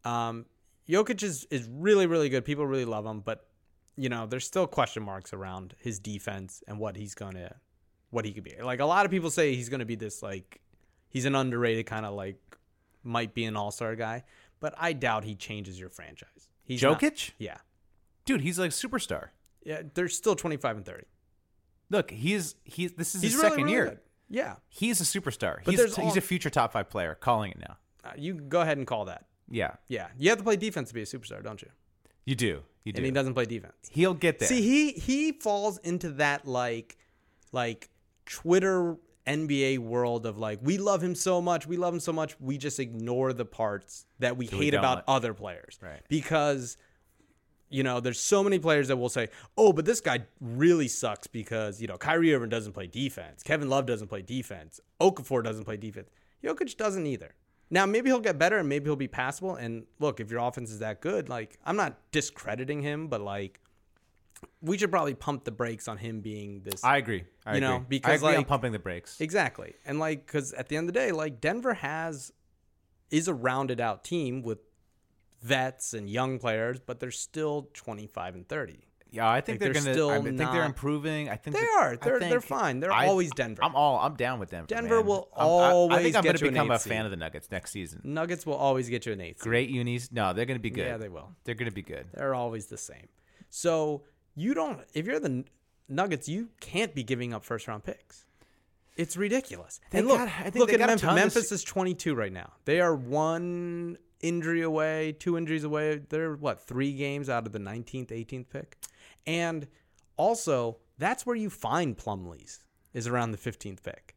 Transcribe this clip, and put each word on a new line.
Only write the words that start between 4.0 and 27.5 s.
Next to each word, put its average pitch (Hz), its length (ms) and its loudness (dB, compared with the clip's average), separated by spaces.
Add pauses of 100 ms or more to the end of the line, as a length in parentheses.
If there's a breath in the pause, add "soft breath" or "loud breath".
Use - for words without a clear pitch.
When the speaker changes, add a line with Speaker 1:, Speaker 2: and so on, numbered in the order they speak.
Speaker 1:
know, 117 180 -4
there's 127 180 -4
still 185 220 0
question 113 380 0
marks 95 280 -10
around 95 460 -10
his 104 220 -8
defense 101 680 -10
and 104 140 -10
what 101 160 -6
he's 104 180 -12
gonna, 95 400 -12 (560)
what 117 140 -2
he 104 80 -6
could 101 120 -12
be. - 160 -18
Like, 123 200 -4
a 143 60 2
lot 185 180 4
of 185 80 0
people 165 180 0
say 147 240 2
he's 123 140 -6
gonna 127 180 -4
be 117 80 -4
this, 107 260 -10
like, 98 400 -10 (500)
he's 131 160 -2
an 139 100 2
underrated 120 500 0
kinda, 110 240 -6
like, 98 300 -10 (640)
might 117 300 -2
be 117 100 -2
an 110 120 -4
all-star 107 380 -4
guy, 113 300 -6 (340 soft breath)
but 151 180 -6
I 165 180 -2
doubt 120 280 0
he 107 140 -8
changes 95 420 -12
your 92 120 -14
franchise. - 600 -20 (140)
He's 127 180 -2
not 139 180 6
Speaker 2:
Jokic? 302 380 0
Speaker 1:
Yeah. 98 200 -10 (680)
Speaker 2:
Dude, 262 160 2
he's, 165 180 -2
like, 180 140 0
a - 20 -6
superstar. 220 540 -4 (340)
Speaker 1:
Yeah, 156 200 -8 (120)
they're 175 140 0
still - 260 2
twenty-five 143 420 -2
and 101 80 -12
thirty. 87 200 -14 (840)
Speaker 2:
Look, 190 200 2
he's, 160 540 -2
he's, 175 300 -6
this 170 200 -4
is 185 80 -2
Speaker 1:
He's 226 100 4
Speaker 2:
his 262 80 2
Speaker 1:
really, 320 100 6
Speaker 2:
second 294 160 2
Speaker 1:
really 285 100 2
Speaker 2:
year. 226 100 4
Speaker 1:
good. 123 120 -8 (300)
Yeah. 208 280 -4 (120)
Speaker 2:
He's 214 320 0
a 175 40 -2
superstar. 120 600 -2
Speaker 1:
But 170 60 2
Speaker 2:
He's, 196 80 4
Speaker 1:
there's 226 160 6
Speaker 2:
he's 208 180 0
Speaker 1:
all 190 60 4
Speaker 2:
a - 20 4
future 175 300 -2
top 117 220 2
five 104 180 -2
player. 85 240 -2
Calling 110 380 0